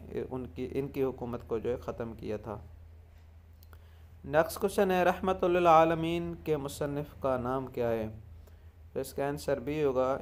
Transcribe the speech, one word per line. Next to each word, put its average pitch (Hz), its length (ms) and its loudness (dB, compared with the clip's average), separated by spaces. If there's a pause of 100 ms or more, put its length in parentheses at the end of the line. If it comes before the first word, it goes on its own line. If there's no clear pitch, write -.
(220)
उनकी, 127 440 -8
इनकी 135 340 -4
हुकूमत 127 480 -4
को 117 100 -2
जो 107 120 -2
है 120 80 -2
ख़त्म 113 360 -8
किया 107 240 -6
था। 107 220 -8 (1700)
नेक्स्ट 151 340 4
क्वेश्चन 202 300 2
है, 180 140 4
रहमतुल 185 480 2
लिल 175 140 4
आलमीन 165 680 6 (140)
के 156 120 0
मुसन्निफ़ 143 640 -6
का 131 180 2
नाम 127 280 -2
क्या 123 200 -2
है? 113 200 0 (880)
तो - 60 -4
इसका 139 260 -4
आंसर 143 340 -2
बी 147 220 -4
होगा, 131 400 2